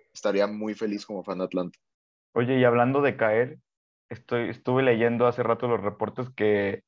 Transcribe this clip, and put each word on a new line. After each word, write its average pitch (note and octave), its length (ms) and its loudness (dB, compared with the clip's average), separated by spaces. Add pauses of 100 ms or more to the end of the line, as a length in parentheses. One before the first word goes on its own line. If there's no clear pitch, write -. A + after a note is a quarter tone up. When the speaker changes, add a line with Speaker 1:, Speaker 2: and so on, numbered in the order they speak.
(120)
Speaker 1:
estaría G2+ 340 0
muy G#2+ 280 -6
feliz G#2 320 -6
como G2+ 160 -10
fan F#2 160 -8
de F#2 60 -2
Atlanta. F2+ 340 -6 (560)
Speaker 2:
Oye, B2+ 240 0
y B2+ 60 4
hablando B2 380 4
de C3+ 140 0
caer, A#2 420 0 (500)
estoy, A#2 400 -6
estuve B2+ 340 -2
leyendo A#2 440 2
hace B2 160 0
rato A2+ 260 0
los A2+ 140 0
reportes G#2+ 480 -6
que G2+ 580 0